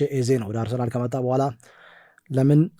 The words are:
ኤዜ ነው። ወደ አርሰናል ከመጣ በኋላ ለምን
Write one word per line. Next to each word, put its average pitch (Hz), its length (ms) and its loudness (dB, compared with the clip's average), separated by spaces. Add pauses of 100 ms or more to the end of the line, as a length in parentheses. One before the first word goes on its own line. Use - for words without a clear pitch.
(120)
ኤዜ 127 240 -2
ነው። 110 120 -2
ወደ 107 120 -6
አርሰናል 117 320 -4
ከመጣ 123 300 -4
በኋላ 127 220 0 (840)
ለምን 139 320 4 (180)